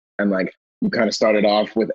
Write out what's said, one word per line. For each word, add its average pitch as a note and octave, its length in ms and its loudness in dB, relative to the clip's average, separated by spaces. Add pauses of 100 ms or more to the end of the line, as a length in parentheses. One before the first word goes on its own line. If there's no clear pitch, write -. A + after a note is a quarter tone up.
(200)
And, G#2 100 0
like, F#2 240 -2 (280)
you G#2+ 80 -2
kind A2+ 180 0
of G2+ 60 -4
started G#2+ 300 2
off G#2 300 0
with A2 200 0